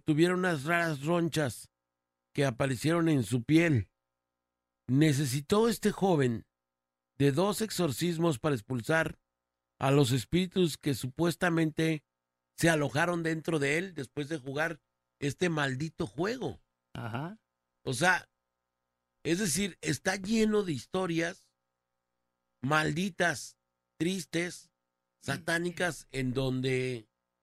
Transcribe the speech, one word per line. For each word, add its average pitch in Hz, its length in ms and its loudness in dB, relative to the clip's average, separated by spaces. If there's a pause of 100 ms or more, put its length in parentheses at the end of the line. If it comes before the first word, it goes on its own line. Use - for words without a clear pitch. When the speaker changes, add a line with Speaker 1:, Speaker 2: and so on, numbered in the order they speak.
Speaker 1:
tuviera 160 280 4
unas 180 320 0
raras 165 400 0
ronchas 160 640 -2 (640)
que 139 120 2
aparecieron 139 640 0
en 139 140 4
su 117 200 -2
piel. 156 460 4 (1000)
Necesitó 147 840 2
este 208 220 0
joven 139 540 2 (720)
de 139 140 4
dos 185 300 0
exorcismos 165 800 0
para 147 160 0
expulsar 131 640 -2 (600)
a 135 120 2
los 139 200 6
espíritus 175 680 0
que 143 180 -4
supuestamente 160 1080 -2 (540)
se 165 120 4
alojaron 160 540 0
dentro 160 360 -2
de 139 180 0
él 190 160 -6
después 139 360 -10
de 160 80 -6
jugar 143 420 -6 (400)
este 143 300 -2
maldito 151 580 -4
juego. 190 540 -6 (320)
Speaker 2:
Ajá. 123 440 -8 (460)
Speaker 1:
O 131 100 -4
sea, 170 360 0 (920)
es 170 160 0
decir, 185 420 -2
está 185 340 -2
lleno 214 480 2
de 175 100 -2
historias 170 760 -4 (1160)
malditas, 156 920 -2 (420)
tristes, 170 720 -6 (500)
satánicas, 170 920 -4
en 131 220 -2
donde 127 720 -2 (360)